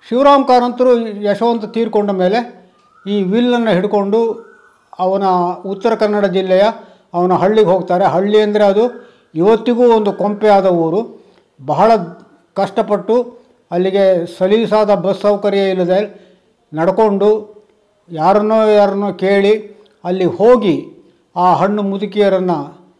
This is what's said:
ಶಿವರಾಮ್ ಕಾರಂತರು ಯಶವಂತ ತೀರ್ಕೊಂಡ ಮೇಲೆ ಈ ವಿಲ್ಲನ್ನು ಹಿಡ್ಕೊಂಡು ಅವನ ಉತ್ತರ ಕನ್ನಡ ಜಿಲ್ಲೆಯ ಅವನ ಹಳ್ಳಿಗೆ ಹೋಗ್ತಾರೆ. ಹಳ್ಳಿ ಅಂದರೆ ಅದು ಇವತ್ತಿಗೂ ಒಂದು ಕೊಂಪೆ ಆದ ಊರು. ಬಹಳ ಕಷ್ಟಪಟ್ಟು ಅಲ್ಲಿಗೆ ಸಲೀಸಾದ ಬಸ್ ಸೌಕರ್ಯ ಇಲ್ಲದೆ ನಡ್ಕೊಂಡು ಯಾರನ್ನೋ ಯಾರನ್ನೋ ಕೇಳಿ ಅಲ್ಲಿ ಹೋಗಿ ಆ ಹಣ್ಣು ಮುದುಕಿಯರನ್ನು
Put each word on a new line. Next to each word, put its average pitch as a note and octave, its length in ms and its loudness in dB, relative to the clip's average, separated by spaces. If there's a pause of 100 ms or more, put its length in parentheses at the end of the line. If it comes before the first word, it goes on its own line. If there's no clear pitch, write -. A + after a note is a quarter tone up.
ಶಿವರಾಮ್ C4+ 380 2
ಕಾರಂತರು B3 600 2 (140)
ಯಶವಂತ G#3 440 -2
ತೀರ್ಕೊಂಡ A3 460 -2
ಮೇಲೆ G3 580 -4 (380)
ಈ G3+ 160 -2
ವಿಲ್ಲನ್ನು A#3 480 0
ಹಿಡ್ಕೊಂಡು G3+ 720 -2 (540)
ಅವನ F#3+ 240 -2 (420)
ಉತ್ತರ G3 300 -2
ಕನ್ನಡ G#3 300 0
ಜಿಲ್ಲೆಯ F#3+ 380 0 (500)
ಅವನ F3+ 200 0
ಹಳ್ಳಿಗೆ G3+ 360 2
ಹೋಗ್ತಾರೆ. F#3 360 0
ಹಳ್ಳಿ G3 360 2
ಅಂದರೆ G#3 220 0
ಅದು G#3 480 -2 (240)
ಇವತ್ತಿಗೂ A3+ 560 2
ಒಂದು G#3+ 220 0
ಕೊಂಪೆ G#3 340 -4
ಆದ G3 180 4
ಊರು. F3 580 -2 (420)
ಬಹಳ D#3+ 260 2 (600)
ಕಷ್ಟಪಟ್ಟು G#3 840 -4 (340)
ಅಲ್ಲಿಗೆ F#3 680 0
ಸಲೀಸಾದ G#3 580 2
ಬಸ್ G3 260 -4
ಸೌಕರ್ಯ G3+ 480 0
ಇಲ್ಲದೆ F#3 600 -2 (420)
ನಡ್ಕೊಂಡು G3+ 840 0 (560)
ಯಾರನ್ನೋ G#3 520 2
ಯಾರನ್ನೋ G3+ 500 2
ಕೇಳಿ G3 720 -2 (180)
ಅಲ್ಲಿ F#3 220 -2
ಹೋಗಿ G#3 800 0 (300)
ಆ F3+ 180 2
ಹಣ್ಣು G3+ 280 -2
ಮುದುಕಿಯರನ್ನು F#3+ 1000 -2 (200)